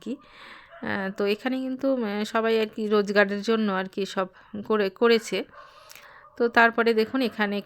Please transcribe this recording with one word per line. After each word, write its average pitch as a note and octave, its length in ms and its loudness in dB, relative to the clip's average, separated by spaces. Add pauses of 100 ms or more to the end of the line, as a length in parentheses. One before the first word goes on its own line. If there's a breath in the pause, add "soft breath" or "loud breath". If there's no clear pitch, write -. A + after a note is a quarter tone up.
কি। A3+ 140 -10
আহ, - 960 -10
তো G3+ 140 -4
এখানে B3+ 320 -2
কিন্তু, C4 360 -4
আহ, G#3+ 300 -2
সবাই A3+ 360 0
আর G#3+ 160 0
কি G#3+ 120 -4
রোজগারের G3+ 540 2
জন্য A3 300 0
আর F#3 160 -2
কি F#3+ 180 -6
সব F#3+ 220 -4 (380 soft breath)
করে, G#3 240 0
করেছে। A3+ 540 0 (960 loud breath)
তো A#3+ 100 0
তারপরে A#3 460 4
দেখুন A3 280 0
এখানে G#3 440 -2